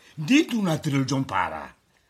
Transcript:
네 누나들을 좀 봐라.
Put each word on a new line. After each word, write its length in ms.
네 240
누나들을 560
좀 180
봐라. 500